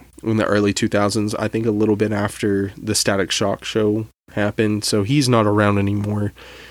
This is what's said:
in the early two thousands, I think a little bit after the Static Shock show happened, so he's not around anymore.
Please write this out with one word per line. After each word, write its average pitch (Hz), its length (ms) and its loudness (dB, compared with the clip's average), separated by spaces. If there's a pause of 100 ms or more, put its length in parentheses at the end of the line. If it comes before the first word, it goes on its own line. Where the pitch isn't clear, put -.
(220)
in 110 140 0
the 107 80 2
early 101 300 2
two 107 140 -2
thousands, 104 480 0
I 110 120 -2
think 113 160 -2
a 117 60 0
little 107 260 2
bit 107 160 0
after 101 640 -2
the 107 200 -4
Static 98 340 0
Shock - 340 -2
show 110 420 0 (260)
happened, 107 520 0
so 107 200 0
he's 135 260 2
not 113 160 4
around 104 320 2
anymore. 104 540 -2 (380)